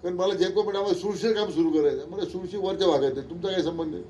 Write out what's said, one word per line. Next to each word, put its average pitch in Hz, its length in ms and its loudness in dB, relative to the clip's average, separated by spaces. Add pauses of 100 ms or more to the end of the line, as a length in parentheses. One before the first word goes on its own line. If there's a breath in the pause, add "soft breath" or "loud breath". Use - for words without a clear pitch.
कारण 180 120 -2
मला 190 200 2
जयकुमार 185 300 2
म्हणे, 202 140 -2
"आम्हाला 196 200 2
सुरक्षित 208 360 0
काम 208 160 0
सुरू 160 200 2
करायचं 147 280 4
आहे." - 80 -8
मला 185 180 -4
सुरक्षित 180 360 -6
वरच्या 185 280 2
भागात 139 280 4
आहे, 135 140 -10
तुमचा 170 180 -6
काय 185 140 0
संबंध 165 320 -2
आहे? 90 160 -10